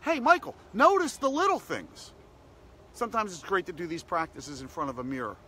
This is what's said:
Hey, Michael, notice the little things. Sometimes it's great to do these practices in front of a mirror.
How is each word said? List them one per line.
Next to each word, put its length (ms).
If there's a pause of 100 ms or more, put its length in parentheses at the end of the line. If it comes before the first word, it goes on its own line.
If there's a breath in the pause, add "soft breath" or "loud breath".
Hey, 180
Michael, 360 (180)
notice 440
the 120
little 300
things. 540 (800)
Sometimes 400
it's 100
great 220
to 80
do 140
these 160
practices 580
in 60
front 220
of 100
a 40
mirror. 340 (100)